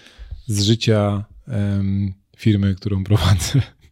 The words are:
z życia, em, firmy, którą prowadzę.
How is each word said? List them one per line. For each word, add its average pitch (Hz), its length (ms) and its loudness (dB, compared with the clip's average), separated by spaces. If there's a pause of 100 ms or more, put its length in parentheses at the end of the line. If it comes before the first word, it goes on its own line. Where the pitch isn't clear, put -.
(460)
z 101 160 -2
życia, 104 640 2 (240)
em, 98 640 -2 (220)
firmy, 98 380 2
którą 95 300 -4
prowadzę. 101 580 2 (300)